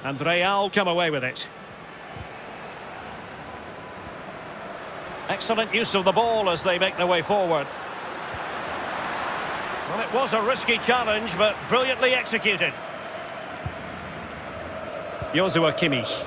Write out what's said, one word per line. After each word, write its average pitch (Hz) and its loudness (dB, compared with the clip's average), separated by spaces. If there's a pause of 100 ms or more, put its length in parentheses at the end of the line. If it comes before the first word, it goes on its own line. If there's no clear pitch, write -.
And 139 -4
Real 185 4
come 196 4
away 170 4
with 139 0
it. - -4 (3750)
Excellent 214 0
use 226 2
of 190 4
the 190 6
ball 220 6
as 170 2
they 180 4
make 190 2
their 180 2
way 175 6
forward. 165 4 (2250)
Well, 190 -2
it 208 -2
was 247 4
a 220 4
risky 233 4
challenge, 214 2
but 208 6 (100)
brilliantly 254 4
executed. 208 2 (2500)
Joshua 160 4
Kimmich. 135 0